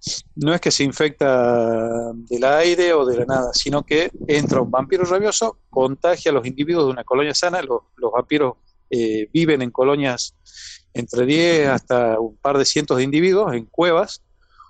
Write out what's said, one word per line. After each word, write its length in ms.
no 160
es 80
que 100
se 140
infecta 1300
del 320
aire 480
o 140
de 120
la 60
nada, 300
sino 280
que 280
entra 340
un 100
vampiro 340
rabioso, 540
contagia 600
a 40
los 120
individuos 380
de 60
una 140
colonia 300
sana. 280
Los, 180
los 160
vampiros, 420
eh, 420
viven 300
en 80
colonias 640
entre 320
diez 440
hasta 500
un 180
par 220
de 60
cientos 320
de 80
individuos 500
en 120
cuevas 560